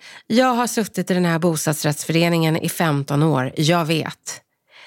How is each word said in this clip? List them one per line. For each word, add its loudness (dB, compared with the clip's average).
"Jag 2
har 0
suttit -4
i 2
den 2
här 2
bostadsrättsföreningen 0
i -4
femton 0
år, 0
jag 2
vet." -6